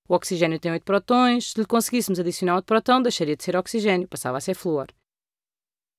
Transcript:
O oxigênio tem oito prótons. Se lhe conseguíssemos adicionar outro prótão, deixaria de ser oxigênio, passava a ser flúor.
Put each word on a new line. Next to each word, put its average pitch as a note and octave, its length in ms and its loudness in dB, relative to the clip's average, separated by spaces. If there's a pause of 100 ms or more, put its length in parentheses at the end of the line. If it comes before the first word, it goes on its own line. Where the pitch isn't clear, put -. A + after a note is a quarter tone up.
O F#3 80 2
oxigênio E3+ 460 0
tem E3+ 100 -4
oito E3 140 -4
prótons. A#3+ 680 2
Se - 60 -4
lhe G#3+ 80 0
conseguíssemos A3 540 0
adicionar F3 360 0
outro F#3+ 100 -4
prótão, B3 360 2
deixaria E3+ 320 0
de - 80 -6
ser F3+ 140 -2
oxigênio, F#3 500 0
passava B2+ 300 -6
a C3+ 40 -6
ser F#3+ 140 -4
flúor. D#3 340 -4 (1120)